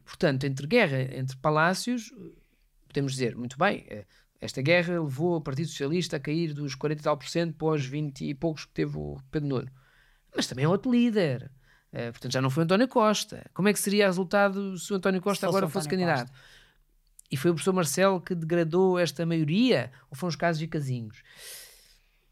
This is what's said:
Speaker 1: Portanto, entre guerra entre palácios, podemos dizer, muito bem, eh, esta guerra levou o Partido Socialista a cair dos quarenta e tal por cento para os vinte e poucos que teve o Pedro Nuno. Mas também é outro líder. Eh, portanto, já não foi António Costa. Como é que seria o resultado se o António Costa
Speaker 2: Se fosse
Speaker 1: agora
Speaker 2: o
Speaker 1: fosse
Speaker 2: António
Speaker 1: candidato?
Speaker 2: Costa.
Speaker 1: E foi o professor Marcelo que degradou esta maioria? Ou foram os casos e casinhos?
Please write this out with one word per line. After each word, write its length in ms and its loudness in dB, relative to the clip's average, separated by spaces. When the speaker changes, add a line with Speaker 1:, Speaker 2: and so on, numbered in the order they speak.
Speaker 1:
Portanto, 400 0
entre 220 -4
guerra 340 2
entre 200 -6
palácios, 760 0
podemos 260 -4
dizer, 220 -2
muito 220 -8
bem, 320 0
eh, 160 -14
esta 220 -8
guerra 400 2
levou 360 0
o 40 -6
Partido 260 -4
Socialista 500 -2
a 20 -6
cair 340 -2
dos 220 -8
quarenta 260 -4
e 20 -8
tal 140 2
por 100 -14
cento 280 -2
para 140 -2
os 160 0
vinte 380 -6
e 120 -4
poucos 300 -4
que 60 -20
teve 260 -4
o 220 -8
Pedro 180 -2
Nuno. 220 -4
Mas 100 0
também 200 -2
é 20 4
outro 240 2
líder. 600 2
Eh, 200 -8
portanto, 200 -10
já 100 0
não 100 2
foi 140 2
António 220 4
Costa. 640 0
Como 160 0
é 60 6
que 60 -6
seria 260 2
o 20 6
resultado 680 0
se 160 -8
o 20 0
António 240 2
Costa 280 -2
Speaker 2:
Se 0 -
fosse 100 2
Speaker 1:
agora 80 2
Speaker 2:
o 40 0
Speaker 1:
fosse 180 -4
Speaker 2:
António 180 0
Speaker 1:
candidato? 260 0
Speaker 2:
Costa. 280 -20
Speaker 1:
E 60 -2
foi 140 2
o 40 4
professor 180 0
Marcelo 480 2
que 140 -6
degradou 640 2
esta 260 0
maioria? 680 2
Ou 60 -16
foram 140 -4
os 60 -4
casos 260 0
e 60 -6
casinhos? 540 -4